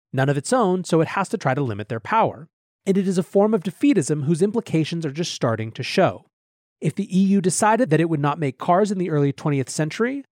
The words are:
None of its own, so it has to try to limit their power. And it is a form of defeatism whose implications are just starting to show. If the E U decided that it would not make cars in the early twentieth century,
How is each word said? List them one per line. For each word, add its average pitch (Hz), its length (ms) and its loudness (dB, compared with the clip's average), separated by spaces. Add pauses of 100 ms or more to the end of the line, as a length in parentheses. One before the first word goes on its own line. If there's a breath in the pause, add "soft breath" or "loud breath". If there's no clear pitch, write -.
(100)
None 135 180 0
of 139 80 0
its - 160 -2
own, 185 300 2
so 165 180 2
it 156 60 0
has - 220 -4
to 226 100 -2
try 131 160 0
to 143 80 -2
limit 104 260 -6
their 113 100 -6
power. 165 480 -2 (380)
And 196 120 0
it 190 100 0
is 185 100 0
a 185 60 0
form 208 300 2
of 196 100 0
defeatism 156 640 0
whose 160 160 2
implications 170 640 -2
are 139 60 -4
just 165 200 -6
starting 113 400 -4
to 135 100 -12
show. 120 440 0 (560)
If 160 120 -2
the 202 140 -6 (100)
E 190 100 6
U 196 120 4
decided 214 500 2
that 156 120 4
it 170 80 0
would 160 100 0
not 147 200 -2
make 139 180 -4
cars 190 340 2
in 196 60 -4
the 185 120 -2
early 143 220 2
twentieth 139 380 -2
century, 233 560 -4 (120)